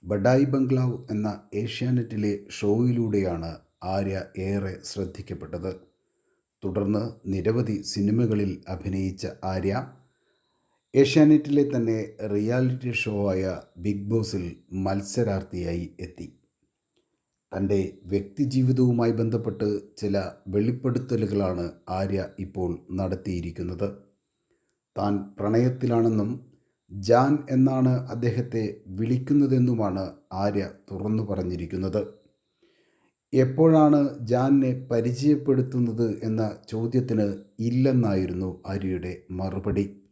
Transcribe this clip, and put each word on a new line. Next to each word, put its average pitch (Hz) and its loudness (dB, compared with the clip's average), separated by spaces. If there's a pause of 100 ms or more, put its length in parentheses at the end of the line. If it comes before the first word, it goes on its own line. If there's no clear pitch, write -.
ബഡായി 104 2
ബംഗ്ലാവ് 131 0 (160)
എന്ന 107 -2 (240)
ഏഷ്യാനെറ്റിലെ 113 -2 (180)
ഷോയിലൂടെയാണ് 104 0 (320)
ആര്യ 98 -2 (140)
ഏറെ 95 -4 (100)
ശ്രദ്ധിക്കപ്പെട്ടത്. - -8 (920)
തുടർന്ന് 101 0 (220)
നിരവധി 107 0
സിനിമകളിൽ 104 0 (160)
അഭിനയിച്ച 92 -4 (180)
ആര്യ 95 -2 (1200)
ഏഷ്യാനെറ്റിലെ 143 6
തന്നെ 113 0 (280)
റിയാലിറ്റി 123 0
ഷോ 107 -4 (140)
ആയ 95 0 (340)
ബിഗ് 101 -4
ബോസിൽ 107 -2 (300)
മത്സരാർത്ഥിയായി 95 -2 (140)
എത്തി. - -12 (1200)
തൻ്റെ 98 0 (260)
വ്യക്തിജീവിതവുമായി 123 2
ബന്ധപ്പെട്ട് 110 -2 (300)
ചില 98 -2 (320)
വെളിപ്പെടുത്തലുകളാണ് 104 0 (240)
ആര്യ 95 -2 (180)
ഇപ്പോൾ 90 -4 (200)
നടത്തിയിരിക്കുന്നത്. 90 -4 (1080)
താൻ 101 0 (200)
പ്രണയത്തിലാണെന്നും 117 0 (600)
ജാൻ 117 4 (180)
എന്നാണ് 131 4 (160)
അദ്ദേഹത്തെ 117 -2 (240)
വിളിക്കുന്നതെന്നുമാണ് 123 2 (300)
ആര്യ 101 0 (220)
തുറന്നു 107 -2
പറഞ്ഞിരിക്കുന്നത്. 92 -2 (1300)
എപ്പോഴാണ് 147 6 (200)
ജാനിനെ 127 4 (160)
പരിചയപ്പെടുത്തുന്നത് 123 2 (160)
എന്ന 110 -2 (260)
ചോദ്യത്തിന് 117 0 (320)
ഇല്ലെന്നായിരുന്നു 110 2 (160)
ആര്യയുടെ 92 -4 (180)
മറുപടി. 95 -2 (260)